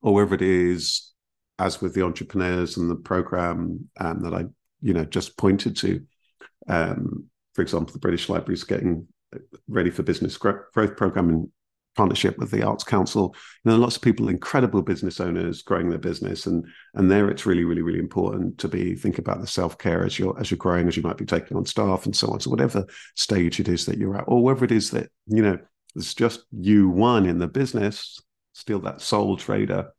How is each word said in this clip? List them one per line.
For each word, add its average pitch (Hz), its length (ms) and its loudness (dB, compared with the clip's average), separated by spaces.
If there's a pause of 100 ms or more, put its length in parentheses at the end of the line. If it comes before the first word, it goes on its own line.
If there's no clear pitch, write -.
or 104 120 4
whether 101 220 4
it 87 60 0
is, 90 680 0 (460)
as 92 240 -2
with 90 140 -4
the 95 80 2
entrepreneurs 90 720 -2
and 87 140 -2
the 87 40 -2
program, 87 920 -4 (100)
um, 82 220 -4
that 85 120 -6
I, 87 120 -4 (360)
you 95 120 0
know, 82 120 0
just - 320 -6
pointed 98 400 2
to, - 240 -2 (680)
um, - 580 -2 (280)
for - 100 -2
example, 82 280 -2
the - 80 -14
British - 300 -2
Library 87 240 -2
is - 100 -6
getting 85 440 -2 (600)
ready 90 220 0
for 87 140 -6
business 90 340 -2
gro-, - 240 -2 (120)
growth 107 220 0
program 90 340 2
in 80 220 0 (440)
partnership 95 420 4
with 104 120 -6
the 107 140 0
Arts 107 220 -2
Council. 95 500 0 (300)
You 113 60 4
know, 113 60 6
lots 120 200 2
of - 40 -12
people, 113 280 2
incredible 117 520 0
business 90 380 -4
owners 87 440 -4
growing 87 260 0
their 85 100 -2
business, 92 460 -6
and, 85 200 -2 (280)
and 95 180 4
there 101 180 4
it's - 160 -4
really, 90 200 2
really, 85 160 0
really 87 180 -2
important 92 600 -2
to - 100 -4
be 90 260 -2
thinking 92 240 -2
about - 220 -2
the - 60 -10
self-care 87 580 -2
as 95 120 -4
you're, 95 220 -2
as - 100 -6
you're 87 80 0
growing, 87 300 2
as 85 80 0
you 82 80 -2
might 85 140 -2
be - 80 -8
taking - 320 -2
on - 80 -2
staff 98 400 0
and - 100 -4
so - 140 0
on. - 100 -4
So - 120 -4
whatever 123 340 2 (300)
stage 90 440 0
it - 80 0
is 87 180 0
that - 120 -4
you're 101 180 -2
at, - 120 -4
or 120 140 4
whether 131 220 4
it 113 80 2
is 113 200 2
that, - 180 -6 (180)
you 107 140 2
know, 98 160 4 (360)
it's - 200 -8
just - 320 -2 (120)
you 98 320 6
one 104 360 4
in 87 120 0
the 87 120 -2
business, 110 720 -4 (320)
still 104 280 -6
that - 200 -8
sole 101 340 0
trader - 640 -2